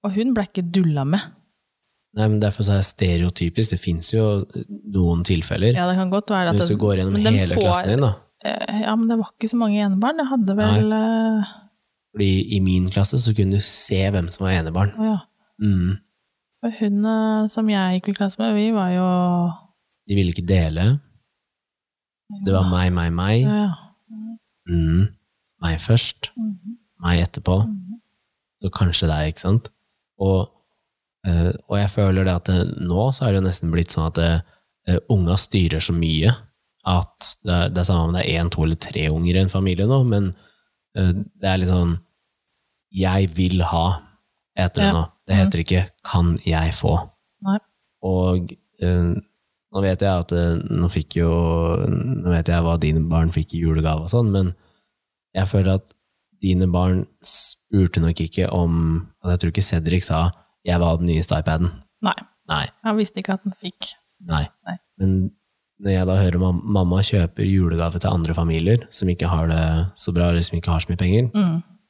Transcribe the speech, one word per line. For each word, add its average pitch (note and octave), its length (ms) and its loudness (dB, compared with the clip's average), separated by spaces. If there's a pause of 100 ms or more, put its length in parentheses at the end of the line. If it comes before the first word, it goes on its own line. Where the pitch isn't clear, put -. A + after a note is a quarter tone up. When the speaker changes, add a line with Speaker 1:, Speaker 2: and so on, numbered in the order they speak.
Speaker 1:
Og G3+ 100 -4
hun A#3 200 0
ble A3 100 0
ikke F#3 280 -6
dulla D#3+ 340 2
med. F3 160 0 (920)
Speaker 2:
Nei, G#2+ 120 2
men G#2+ 120 2
derfor G#2 240 0
så G2+ 140 2
er F#2+ 80 2
stereotypisk. F2 840 0
Det F#2 80 -2
finnes E2 340 -2
jo, G#2+ 320 0 (100)
eh, - 80 -8 (300)
noen F2 300 2
tilfeller. F#2+ 500 0
Speaker 1:
Ja, F3+ 140 0
det F#3 100 0
kan F#3 120 -2
godt G3+ 200 -2
være F#3 200 0
at E3+ 60 0
Speaker 2:
Hvis E3+ 120 2
du G#3 80 0
Speaker 1:
det, - 60 -6
Speaker 2:
går G#2 160 2
gjennom F#2+ 160 0
Speaker 1:
men G#2 100 0
de A2 140 4
Speaker 2:
hele F2+ 180 0
Speaker 1:
får, - 80 2
Speaker 2:
klassen - 240 2
din, A#2 140 2
da. A2 120 2 (320)
Speaker 1:
eh, - 360 -4
ja, G#3+ 140 -2
men A3+ 120 0
det A3+ 100 0
var G#3+ 220 -4
ikke A3 100 -2
så A#3+ 80 -2
mange G#3 220 0
enebarn. G#3 380 0
Jeg C#4+ 100 -2
hadde G#3+ 280 0
vel, G#3+ 340 2
Speaker 2:
Nei. A3 500 0
Speaker 1:
eh, G3+ 40 0 (720)
Speaker 2:
Fordi G2 400 0
i F#2+ 40 2
min F#2 300 2
klasse G2 300 0
så A#2 160 0
kunne G2 160 2
du G2+ 80 2
se F#2+ 500 0
hvem F2+ 220 -2
som F#2+ 160 -6
var F2+ 60 0
enebarn. G2 440 0
Speaker 1:
Å A3 60 -2
ja. G#3+ 160 0 (420)
Speaker 2:
Mm. G2 380 0 (640)
Speaker 1:
Og A3+ 160 -4
hun, G#3 260 0
eh, A3 420 0
som A3 220 -2
jeg F#3 320 0
gikk - 80 -4
i G3+ 80 -2
klasse G3 220 -4
med, A3 160 0
vi G#3+ 160 0
var F#3+ 200 0
jo F3+ 600 0 (540)
Speaker 2:
De G2+ 80 0
ville F#2 180 4
ikke E2+ 140 -4
dele. F#2 520 2 (1400)
Det G2 80 2
var F#2 120 4
Speaker 1:
Ja. F#2 60 2
Speaker 2:
meg, F2+ 240 2
meg, E2+ 200 0
meg. G2+ 300 2
Speaker 1:
Ja, G#3 320 0 (340)
ja. A3 280 -14 (300)
Speaker 2:
Mm. F2 420 2 (520)
Meg E2 180 -2
først. - 560 0
Speaker 1:
Mhm. G#3+ 420 -8 (220)
Speaker 2:
Meg F2 280 2
etterpå. F#2+ 400 0
Speaker 1:
Mhm. G#2+ 320 -10 (640)
Speaker 2:
Så F#2 80 -2
kanskje F2 360 0
deg, D#2 260 -2
ikke - 80 -8
sant? - 280 0 (500)
Og, F#2+ 300 0 (800)
eh, E2+ 240 2 (180)
og G2+ 80 0
jeg G2+ 160 0
føler F#2+ 320 2
det F#2 100 2
at E2+ 100 -6
det, F2+ 140 2 (220)
nå F2+ 320 0
så C3 140 -4
er G#2 60 2
det F#2+ 80 2
jo F#2+ 60 0
nesten E2+ 240 -2
blitt E2+ 240 0
sånn D#2+ 120 0
at D#2+ 120 -2
det, E2 120 2 (560)
eh, F2+ 120 2 (100)
unga F#2 280 2
styrer E2 420 0
så - 160 -2
mye E2 380 2 (520)
at - 580 -4
det, F2+ 300 -2
det F2+ 100 -2
er - 40 0
samme E2 220 2
om F2 60 -2
det F2+ 120 -2
er E2+ 140 -2
en, E2+ 80 -2
to D#2 140 -2
eller D#2+ 160 -2
tre - 300 -6
unger E2+ 260 0
i F#2+ 80 4
en F#2 80 0
familie F#2+ 360 0
nå, C3+ 200 2
men, G2+ 220 0 (680)
eh, F#2 180 2
det G2 360 -6
er F#2 80 0
litt F#2 120 0
sånn, E2+ 280 2 (960)
«Jeg F#2+ 420 0
vil F2+ 260 2
ha», E2+ 400 -2 (560)
heter - 240 0
det G3 60 4
Speaker 1:
Ja. G3+ 60 2
Speaker 2:
nå. E2 100 0 (240)
Det F#2 80 0
Speaker 1:
Mm. G2+ 100 6
Speaker 2:
heter F2+ 140 0
ikke, F2+ 300 0 (140)
«Kan E2+ 400 2
jeg D#2+ 300 0
få?» - 360 0 (320)
Speaker 1:
Nei. G3 160 -2 (460)
Speaker 2:
Og, F2+ 480 0 (300)
eh, F2 320 2 (600)
nå G2 80 -2
vet F#2+ 180 0
jeg G2 100 2
at, F2 220 -2
eh, F2 240 2
nå - 340 -2
fikk - 320 -4
jo, E2+ 80 2 (560)
nå - 460 -2
vet E2 160 2
jeg E2+ 160 2
hva E2 160 0
dine D#2 280 0
barn E2 220 2
fikk - 240 -2
i E2 80 -4
julegave D#2 400 0
og E2+ 80 -8
sånn, A#2 220 2
men F#2+ 240 0 (800)
jeg F#2+ 100 0
føler F#2+ 300 2
at - 180 -6 (480)
dine F#2 300 2
barn F#2 340 0 (160)
spurte - 800 -2
nok E2+ 140 2
ikke E2+ 360 -2
om, E2 600 0 (100)
altså, F2+ 100 -4
jeg F2+ 80 0
tror E2+ 120 0
ikke G2 120 -2
Cedric E2+ 400 0
sa, E2 280 0 (340)
«Jeg F2 140 0
vil F2 80 2
ha E2 100 2
den F2 100 0
nyeste D#2+ 300 0
iPaden.» D#2+ 320 0 (320)
Speaker 1:
Nei. G3 140 -2 (320)
Speaker 2:
Nei. D3 180 -4 (180)
Speaker 1:
Han G#3+ 140 -2
visste G#3 240 -4
ikke F#3+ 120 -6
at F#3+ 100 -8
han F#3+ 100 -6
fikk. - 400 -12 (320)
Speaker 2:
Nei. D2+ 220 -2 (180)
Speaker 1:
Nei. - 120 -10 (200)
Speaker 2:
Men F#2+ 340 0 (480)
når G2 120 -2
jeg F#2 160 0
da F#2 100 0
hører F2+ 220 2
mam-, F#2 240 0
mamma F#2 340 0
kjøper G2 480 0
julegave E2+ 560 0
til - 80 -2
andre E2 240 -2
familier E2 580 0
som - 160 -4
ikke E2+ 220 -2
har E2 180 0
det D#2+ 480 0
så - 180 -4
bra, F2 160 2
eller E2+ 120 2
som E2+ 180 -2
ikke F2 120 -2
har D#2+ 80 0
så - 100 -6
mye F2 80 -2
penger, G#2+ 340 2
Speaker 1:
Mm. E3+ 320 0 (260)